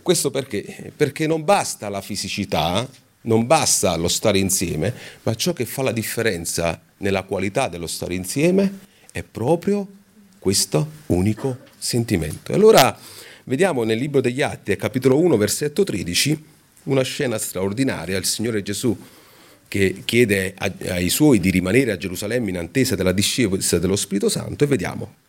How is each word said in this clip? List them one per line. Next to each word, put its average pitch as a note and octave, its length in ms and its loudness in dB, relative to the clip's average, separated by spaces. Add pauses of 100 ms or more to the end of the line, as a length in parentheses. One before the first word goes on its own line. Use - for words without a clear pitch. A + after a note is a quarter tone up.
Questo E3+ 300 0
perché? - 640 -8
Perché D3+ 320 0
non D#3+ 160 -2
basta D3+ 460 0
la G2 120 -4
fisicità, F#2+ 840 -2 (340)
non A2+ 240 2
basta A#2 500 2
lo E2 120 0
stare G2+ 320 2
insieme, F2+ 540 -2 (300)
ma A2 120 -2
ciò - 160 -2
che B2 140 -4
fa - 160 -8
la B2+ 100 0
differenza F2+ 920 -2 (160)
nella F#2+ 260 -2
qualità G2+ 440 -2
dello E2+ 200 -8
stare E2+ 260 -6
insieme F3+ 760 0 (240)
è F2 120 -8
proprio E3+ 640 -2 (520)
questo D#3 500 0 (200)
unico G#2+ 520 0 (180)
sentimento. G#2+ 720 -2
E - 40 -2
allora F3+ 420 6 (480)
vediamo C3+ 380 0
nel A2 140 2
libro C#3+ 240 0
degli B2 200 0
Atti, G#2 340 -2
capitolo B2+ 440 2
uno, E3 160 4
versetto D3 480 0
tredici, G2 580 -2 (420)
una C3+ 180 2
scena B2+ 360 -2
straordinaria. G2 800 -2
Il F#2 80 -4
Signore A2 360 -2
Gesù G2+ 360 -2 (680)
che F#2+ 380 0
chiede G2 520 2
a, G2 140 -4 (160)
ai F2+ 220 -2
suoi C#3+ 300 4
di F2+ 120 2
rimanere G2 400 2
a F#2 60 -4
Gerusalemme G2+ 520 -4
in F2+ 80 -4
attesa A2 380 0
della F#2 160 2
discesa F#2+ 680 0
dello F2+ 160 2
Spirito G3+ 340 -2
Santo, - 340 -2
e D3 40 4
vediamo. - 480 -4 (120)